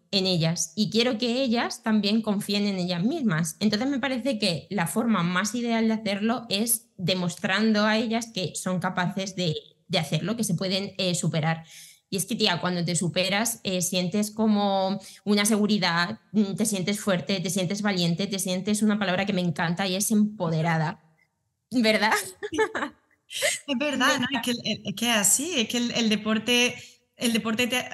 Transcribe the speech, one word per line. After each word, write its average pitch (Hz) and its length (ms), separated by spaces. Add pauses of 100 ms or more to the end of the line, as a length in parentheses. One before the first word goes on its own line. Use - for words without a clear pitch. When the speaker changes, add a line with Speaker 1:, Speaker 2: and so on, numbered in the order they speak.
(120)
Speaker 1:
en 190 160
ellas 165 480
y 214 160
quiero 233 260
que 240 240
ellas 269 420
también 214 380
confíen 202 460
en 196 100
ellas 175 260
mismas. 214 560
Entonces 220 300
me 277 100
parece 262 400
que 175 300
la 180 180
forma 220 360
más 180 320
ideal 233 320
de 220 80
hacerlo 214 540
es 214 380 (100)
demostrando 190 880
a 214 120
ellas 233 360
que 180 220
son 185 240
capaces 185 560
de, 170 200 (320)
de 180 120
hacerlo, 165 380
que 240 60
se 196 100
pueden, 190 440
eh, 180 180
superar. 160 500 (460)
Y 190 60
es 170 100
que, 247 80
tía, 185 260
cuando 175 240
te 170 100
superas, 190 680
eh, 185 180
sientes 185 480
como 202 720 (240)
una 208 200
seguridad, 202 760 (120)
mm, 196 260
te 220 100
sientes 202 320
fuerte, 190 400
te 180 100
sientes 190 320
valiente, 185 460
te 196 100
sientes 190 460
una 214 160
palabra 190 260
que 202 80
me 180 80
encanta 175 460
y 185 80
es 202 160
empoderada. 165 920 (680)
¿Verdad? 220 400 (400)
Speaker 2:
Sí. 320 60 (1120)
Es 277 120
verdad, 269 300
Speaker 1:
<laughs> 294 100
Me 247 80
Speaker 2:
¿no? 269 120
Es 226 60
que, 247 60
Speaker 1:
encanta. 226 380
Speaker 2:
es 202 60
que 233 140
es 233 80
así, 262 440
es 220 80
que 240 80
el, 240 140
el 233 180
deporte, 220 640 (400)
el 240 180
deporte 226 340
te, 254 160 (100)